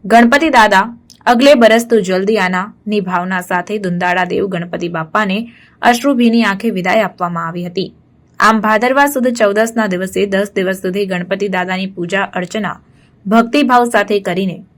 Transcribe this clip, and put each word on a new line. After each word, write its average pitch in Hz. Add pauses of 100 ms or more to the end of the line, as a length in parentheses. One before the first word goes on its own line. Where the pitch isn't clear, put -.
ગણપતિ 240
દાદા 202 (420)
અગલે 247
બરસ 233
તો 226
જલ્દી 190
આના 185 (220)
ની 208
ભાવના 185
સાથે 185
દુંદાળા 180
દેવ 190
ગણપતિ 175
બાપ્પાને 185 (440)
અશ્રુભીની 240
આંખે 196
વિદાય 190
આપવામાં 170
આવી 175
હતી. 180 (520)
આમ, 220
ભાદરવા 226
સુદ 262
ચૌદસના 226
દિવસે 185
દસ 196
દિવસ 190
સુધી 190
ગણપતિ 185
દાદાની 185
પૂજા 190 (160)
અર્ચના 180 (540)
ભક્તિભાવ 240
સાથે 208
કરીને 185 (220)